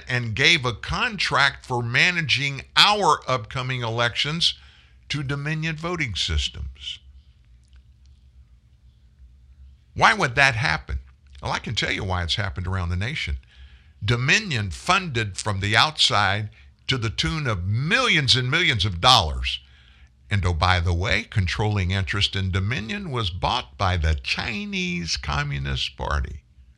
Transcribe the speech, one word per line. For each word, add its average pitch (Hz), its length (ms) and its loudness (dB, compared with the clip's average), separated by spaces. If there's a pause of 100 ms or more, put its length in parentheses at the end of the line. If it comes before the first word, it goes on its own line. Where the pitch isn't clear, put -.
and 120 240 -2
gave 143 320 4
a 120 80 0
contract 156 920 -2
for 123 160 0
managing 139 800 0 (120)
our 180 520 6
upcoming 127 560 -4
elections 120 720 0 (520)
to 147 140 -4
Dominion 151 540 -4
Voting 156 400 -4
Systems. - 800 -4 (3000)
Why 208 220 4
would 156 180 0
that 135 220 4
happen? 110 420 -2 (460)
Well, 98 80 -6
I 85 80 -4
can - 160 -8
tell - 160 -2
you - 120 -6
why 92 200 -2
it's 82 140 -2
happened 95 280 -6
around 92 240 -2
the 90 60 0
nation. 104 420 -4 (640)
Dominion 123 680 2
funded 123 640 0
from 101 220 -4
the 101 180 2
outside 107 720 2 (380)
to 135 100 0
the 110 140 -4
tune 160 340 -4
of 92 220 -2
millions 156 680 2
and 127 140 0
millions 151 340 2
of 92 160 -2
dollars. 87 600 4 (720)
And 101 120 2
oh, 87 100 2
by 90 260 4
the 87 140 0
way, 107 360 0
controlling 101 600 0
interest 98 440 -2
in 95 140 -2
Dominion 135 640 -4
was 117 180 -2
bought 95 480 -4
by 92 180 2
the 78 200 2
Chinese 180 1000 -4
Communist 143 800 -4
Party - 440 -4 (380)